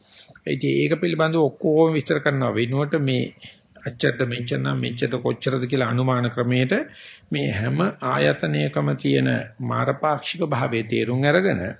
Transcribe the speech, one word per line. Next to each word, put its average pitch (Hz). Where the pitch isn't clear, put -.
ඉතින් 139
ඒක 147
පිළිබඳව 160
ඔක්කොම 160
විස්තර 151
කරනවා 135
වෙනුවට 131
මේ 131
අච්චරද 131
මෙච්චර 120
නම් 135
මෙච්චරද 123
කොච්චරද 123
කියලා 127
අනුමාන 123
ක්‍රමයට 127
මේ 143
හැම 117
ආයතනයකම 147
තියෙන 135
මාරපාක්ෂික 135
භාවයේ 123
තේරුම් 117
අරගෙන 170